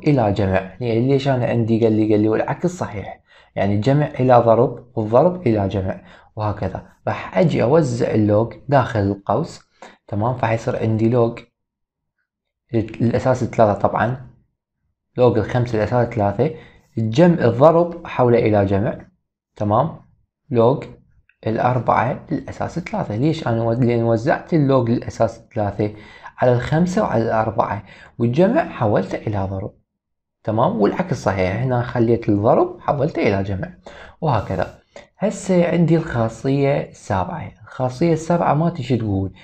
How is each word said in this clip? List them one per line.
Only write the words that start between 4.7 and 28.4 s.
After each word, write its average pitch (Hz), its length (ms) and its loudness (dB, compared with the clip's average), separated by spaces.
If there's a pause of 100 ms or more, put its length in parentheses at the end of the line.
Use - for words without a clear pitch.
والضرب 123 520 2
إلى 107 200 2
جمع، 95 340 -4 (340)
وهكذا. 104 500 -6 (220)
راح - 300 -6
أجي 135 260 2
أوزع 123 480 2
اللوج 107 420 2 (140)
داخل 131 320 2
القوس، 101 600 -2 (460)
تمام؟ 113 300 -2
فحيصير 113 420 -2
عندي 110 300 0
لوج 117 300 0 (1300)
الأساس 120 720 0
ثلاثة 104 360 2
طبعًا، 113 480 -2 (880)
لوج 113 200 4
الخمسة 113 400 -2
الأساس 117 300 0
ثلاثة، 101 440 0 (460)
الجمع، 127 480 4
الضرب 160 600 2
أحوله 120 340 2
إلى 104 260 2
جمع، 98 400 -2 (500)
تمام؟ 110 440 -2 (500)
لوج 120 340 2 (640)
الأربعة 117 840 -2
الأساس - 480 -6
ثلاثة. 175 360 -6
ليش 151 320 -2
أنا 113 160 -2
و-، 117 80 0
لأن 120 320 0
وزعت 117 500 0
اللوج 135 360 2
للأساس - 520 -2 (140)
ثلاثة 107 380 -2 (440)
على 127 160 4
الخمسة 175 500 0
وعلى 117 200 0
الأربعة، 110 600 -2 (360)
والجمع 175 500 2